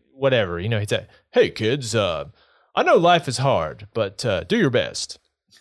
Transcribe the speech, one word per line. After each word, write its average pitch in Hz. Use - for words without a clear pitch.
whatever. 117
You 95
know, 113
he'd 104
say, 107
"Hey, 247
kids, 113
uh, 85
I 254
know 330
life 170
is 113
hard, 104
but, 104
uh, 95
do 196
your 175
best." -